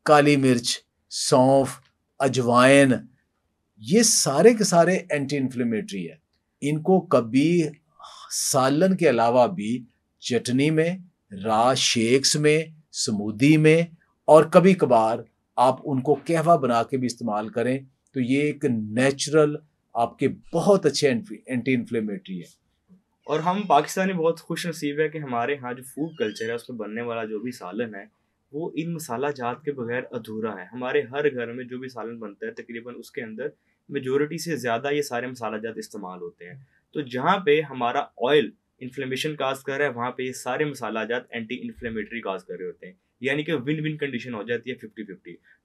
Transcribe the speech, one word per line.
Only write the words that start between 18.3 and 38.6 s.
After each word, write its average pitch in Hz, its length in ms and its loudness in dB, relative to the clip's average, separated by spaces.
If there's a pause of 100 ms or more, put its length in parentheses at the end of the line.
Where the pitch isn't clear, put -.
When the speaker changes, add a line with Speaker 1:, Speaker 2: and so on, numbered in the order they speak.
Speaker 1:
एक 147 160 -6
नेचुरल 139 960 0 (380)
आपके 117 300 -2
बहुत 165 580 0
अच्छे 143 240 2
एंटी, 107 400 -4
एंटी 127 240 -2
इन्फ्लेमेटरी 107 640 -4
है। 151 80 -12 (840)
Speaker 2:
और 156 140 -2
हम 185 260 -2
पाकिस्तानी 170 460 2
बहुत 165 260 0
खुश - 280 -8
नसीब 147 320 -6
है 156 100 0
कि 160 80 -10
हमारे 123 380 -4
यहाँ 123 180 -10
जो 127 100 -14
फूड 160 360 -10
कल्चर 110 260 -4
है, 117 100 -4
उसमें 120 220 -12
बनने 107 240 -10
वाला 117 240 -6
जो 107 140 -8
भी 123 120 -8
सालन 107 440 -10
है, 101 160 -18 (420)
वो 156 240 -8
इन 165 160 -6
मसाला 139 380 -6
जात 123 340 -8
के 143 60 -4
बगैर 123 320 -6
अधूरा 110 480 -10
है। 92 200 -14
हमारे 127 300 -2
हर 143 280 -4
घर 120 240 -6
में 127 140 -12
जो 123 120 -12
भी 131 100 -12
सालन 117 300 -12
बनता 104 260 -14
है, 117 60 -8
तकरीबन 117 420 -14
उसके 117 280 -14
अंदर 113 300 -10 (400)
मेजोरिटी 143 460 -2
से 165 200 -6
ज़्यादा 120 320 -4
ये 147 120 0
सारे 123 260 -6
मसाला 113 300 -8
जात 110 200 -10
इस्तेमाल 95 420 -12
होते 87 260 -16
हैं। 110 220 -20 (260)
तो 151 80 -6
जहाँ 143 440 -2
पे 151 160 4
हमारा 131 500 -4 (120)
ऑयल 131 300 2 (280)